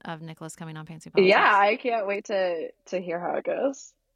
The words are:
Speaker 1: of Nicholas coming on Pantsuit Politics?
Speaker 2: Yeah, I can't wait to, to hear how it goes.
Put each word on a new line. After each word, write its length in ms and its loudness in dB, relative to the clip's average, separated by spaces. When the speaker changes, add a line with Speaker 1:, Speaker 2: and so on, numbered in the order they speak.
Speaker 1:
of 160 -10
Nicholas 340 -14
coming 220 -12
on 80 -14
Pantsuit 280 -18
Politics? 160 6
Speaker 2:
Yeah, 240 6
I 220 4
can't 320 -2
wait 180 -4
to, 440 -2
to 120 -4
hear 200 -6
how 160 -4
it 80 -4
goes. 500 -4